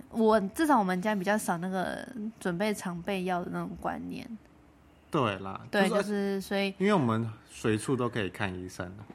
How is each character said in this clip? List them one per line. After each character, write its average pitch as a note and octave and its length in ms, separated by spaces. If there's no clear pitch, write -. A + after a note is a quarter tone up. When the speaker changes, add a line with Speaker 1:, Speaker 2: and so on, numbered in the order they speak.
Speaker 1:
我， A3 300
至 F#3+ 260
少 C#4 120
我 G#3 60
们 F#3 160
家 G#3+ 140
比 F#3+ 100
较 G3+ 120
少 F#3+ 220
那 F3 100
个 - 380
准 F3 160
备 G#3 180
常 F3 280
备 F#3+ 220
药 F3+ 200
的 F3+ 80
那 F3 60
种 F3 120
观 E3+ 280
念。 F3+ 180
Speaker 2:
对 A2+ 300
啦， G2 200
Speaker 1:
对， G3 180
Speaker 2:
就 G3 80
是 G3+ 60
Speaker 1:
就 F#3+ 60
是 G3+ 320
所 G3 180
以 G3 200
Speaker 2:
因 F#3+ 80
为 G#3 80
我 G3 40
们 A2+ 300
随 A2 260
处 A#2+ 180
都 A#2+ 140
可 A#2 120
以 F#2 100
看 G2 240
医 F2+ 140
生 F2+ 180
啊。 F#2 180